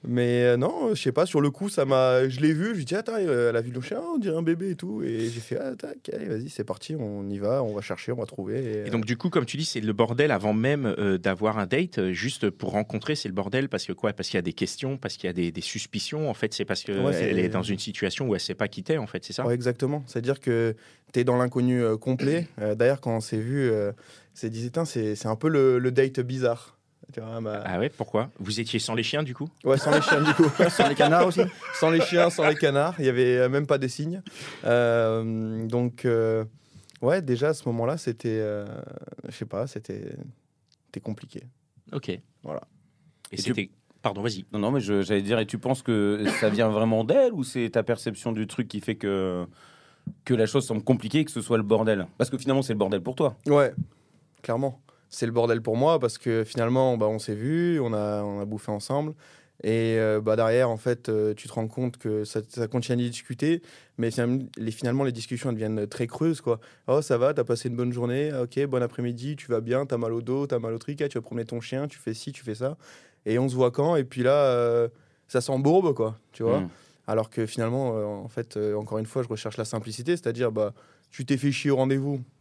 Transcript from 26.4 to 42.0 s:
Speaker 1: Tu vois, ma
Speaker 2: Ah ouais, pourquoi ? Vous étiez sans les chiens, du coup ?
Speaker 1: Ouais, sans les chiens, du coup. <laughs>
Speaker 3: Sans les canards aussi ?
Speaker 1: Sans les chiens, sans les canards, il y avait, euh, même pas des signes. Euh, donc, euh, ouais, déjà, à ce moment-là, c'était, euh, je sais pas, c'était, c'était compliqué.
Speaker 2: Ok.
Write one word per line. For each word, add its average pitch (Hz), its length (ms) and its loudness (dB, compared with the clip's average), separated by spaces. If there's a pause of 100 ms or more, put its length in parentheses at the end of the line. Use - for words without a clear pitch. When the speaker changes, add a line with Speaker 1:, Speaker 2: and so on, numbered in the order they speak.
Speaker 1:
Tu 113 80 -10
vois, 113 180 -10
ma 107 240 -6
Speaker 2:
Ah 92 140 -4
ouais, 120 120 0
pourquoi ? 117 500 -4
Vous 104 200 -6
étiez 113 200 -2
sans 110 160 -4
les 117 80 -2
chiens, 147 180 -2
du 127 140 -6
coup ? 143 120 -8 (160)
Speaker 1:
Ouais, 135 140 4
sans - 140 2
les 277 100 6
chiens, 143 220 4
du 151 100 4
coup. 160 160 6 (100)
<laughs> 175 120 6
Speaker 3:
Sans - 180 4
les 147 60 0
canards 160 320 6
aussi ? 180 140 2 (380)
Speaker 1:
Sans 160 120 6
les 165 100 6
chiens, 170 300 4
sans 156 160 2
les 151 80 6
canards, 151 420 2
il 151 80 0
y 131 40 6
avait, 123 280 4
euh, 127 100 4
même 139 200 0
pas 143 100 4
des 131 120 0
signes. 165 340 -6 (520)
Euh, 113 920 2
donc, 120 380 -2
euh, 113 380 2 (580)
ouais, 160 200 2
déjà, 131 280 0
à 160 40 0
ce - 160 -6
moment-là, 117 280 -2
c'était, 113 440 -4
euh, 104 240 -4 (640)
je - 60 -14
sais 113 100 -8
pas, 113 220 -4
c'était, 104 480 -10 (720)
c'était - 140 -12
compliqué. - 440 -12 (500)
Speaker 2:
Ok. 135 180 -6 (320)